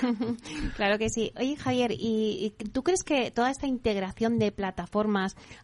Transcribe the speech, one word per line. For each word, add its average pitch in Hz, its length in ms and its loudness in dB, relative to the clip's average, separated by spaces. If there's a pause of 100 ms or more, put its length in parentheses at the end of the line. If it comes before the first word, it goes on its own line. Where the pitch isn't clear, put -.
<laughs> 240 720 -2
Claro 208 220 2
que 220 120 0
sí. 220 280 -2
Oye, 269 180 0
Javier, 247 360 0
¿y, 220 680 0
y 214 100 -8
tú 262 140 -2
crees 359 200 2
que 269 280 0
toda 240 180 2
esta 277 180 -4
integración 226 720 0
de 208 120 4
plataformas, 196 840 0 (280)